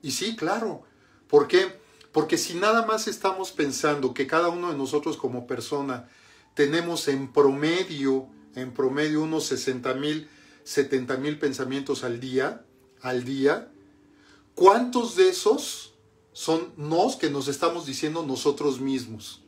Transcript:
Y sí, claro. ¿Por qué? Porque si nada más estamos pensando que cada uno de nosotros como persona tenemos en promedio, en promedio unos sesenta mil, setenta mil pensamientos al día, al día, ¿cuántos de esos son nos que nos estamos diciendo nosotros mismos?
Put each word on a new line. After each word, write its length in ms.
Y 100
sí, 260
claro. 460
¿Por 220
qué? 280
Porque 240
si 160
nada 320
más 240
estamos 420
pensando 640
que 140
cada 200
uno 240
de 60
nosotros 400
como 280
persona 640
tenemos 560
en 240
promedio, 960
en 180
promedio 480
unos 220
sesenta 520
mil, 340
setenta 540
mil 200
pensamientos 680
al 160
día, 440
al 240
día, 440
¿cuántos 640
de 100
esos 680
son 460
nos 400
que 120
nos 200
estamos 360
diciendo 400
nosotros 540
mismos? 680